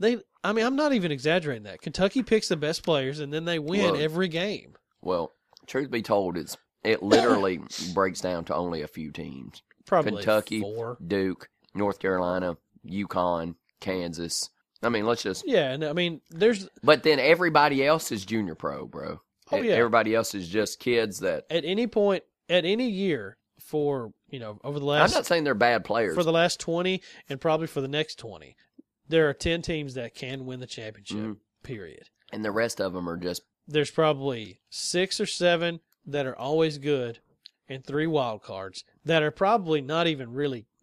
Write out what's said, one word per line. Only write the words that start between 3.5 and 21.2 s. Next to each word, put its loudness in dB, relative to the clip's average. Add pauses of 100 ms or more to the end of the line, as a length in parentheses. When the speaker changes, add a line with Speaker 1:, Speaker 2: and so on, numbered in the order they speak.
Speaker 1:
win 2
Speaker 2:
Well, 2
Speaker 1:
every 0
game. -6 (260)
Speaker 2:
Well, -2 (360)
truth -4
be -2
told, 0
it's, -8 (260)
it 2
literally 4 (160)
Speaker 1:
<coughs> -8
Speaker 2:
breaks 0
down -2
to -4
only -2
a -8
few -12
teams. -14 (240)
Speaker 1:
Probably 2 (140)
Speaker 2:
Kentucky, 0
Speaker 1:
four. -8
Speaker 2:
Duke, -2 (240)
North -2
Carolina, 0 (280)
uconn, -2 (260)
Kansas. -6 (320)
I -2
mean, 0
let's 0
just -6
Speaker 1:
Yeah, 2
and -6
I -4
mean, -4 (100)
there's 0 (140)
Speaker 2:
But 6
then 6
everybody 6
else 2
is -4
junior -2
pro, -6
bro. -10 (300)
Speaker 1:
Oh, 2
Speaker 2:
E-, 2
Speaker 1:
yeah. 4
Speaker 2:
everybody 6
else 2
is -6
just 0
kids 0